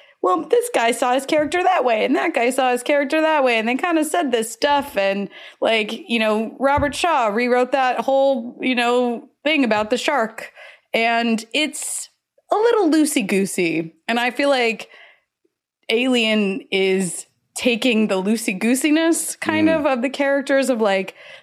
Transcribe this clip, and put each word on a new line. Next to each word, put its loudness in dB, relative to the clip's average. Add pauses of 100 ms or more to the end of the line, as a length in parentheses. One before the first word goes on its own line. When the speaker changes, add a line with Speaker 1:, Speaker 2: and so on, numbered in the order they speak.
(240)
Speaker 1:
"Well, 0
this 2
guy 2
saw 0
his -2
character 0
that 2
way, 2
and 0
that -2
guy 0
saw 0
his -2
character 0
that 2
way, 2
and -2
they 0
kinda 0
said -2
this -2
stuff, 0
and, 0 (320)
like, 0 (180)
you 0
know, 0
Robert 0
Shaw 2
rewrote 0
that 0
whole, 0
you 0
know, 0 (140)
thing 2
about 0
the 2
shark." -4 (420)
And 0
it's -4 (420)
a 2
little 4
loosey-goosey, 0 (140)
and -2
I 0
feel 0
like 0 (1000)
Alien 0 (100)
is 0 (280)
taking 0
the -2
loosey-goosiness 0
kind 0
Speaker 2:
Mm. 2
Speaker 1:
of, -2
of 0
the -2
characters 0
of, -2
like, 0 (280)